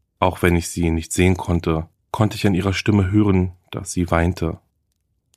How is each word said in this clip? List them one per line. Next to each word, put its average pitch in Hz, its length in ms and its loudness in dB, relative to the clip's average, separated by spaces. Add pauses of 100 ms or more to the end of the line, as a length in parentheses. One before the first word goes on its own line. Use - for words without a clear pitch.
(180)
Auch 92 220 0
wenn 87 160 4
ich 85 140 -2
sie 85 180 -2
nicht 80 240 -2
sehen 92 240 4
konnte, 82 520 -2 (220)
konnte - 260 0
ich - 100 -2
an 101 80 2
ihrer 92 180 0
Stimme 98 380 0
hören, 95 420 2 (180)
dass - 220 -10
sie 87 180 -2
weinte. 85 500 0 (760)